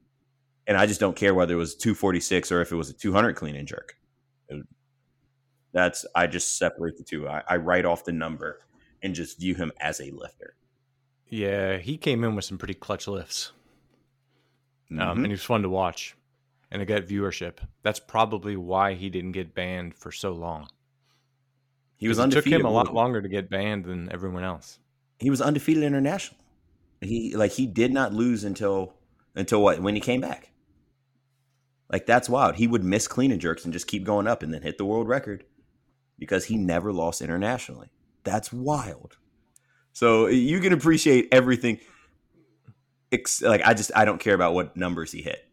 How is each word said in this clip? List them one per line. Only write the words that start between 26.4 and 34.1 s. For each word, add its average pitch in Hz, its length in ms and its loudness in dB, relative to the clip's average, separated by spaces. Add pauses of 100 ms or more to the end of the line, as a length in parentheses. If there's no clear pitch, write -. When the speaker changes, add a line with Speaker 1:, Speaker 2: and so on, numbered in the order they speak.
Speaker 1:
He, 110 360 -4
like, 104 180 2
he 131 120 0
did 113 280 2
not 131 200 0
lose 113 300 0
until, 98 520 -4 (400)
until 104 260 2
what? 90 200 6
When 101 140 0
he 104 60 -2
came 123 200 0
back. - 300 -10 (1400)
Like, 95 160 -2
that's 123 240 4
wild. 120 260 4
He 113 120 2
would 117 160 2
miss 92 240 0
clean 131 240 0
and 95 100 0
jerks 82 240 -4
and 85 80 -6
just 85 140 -8
keep 98 160 -6
going 104 240 0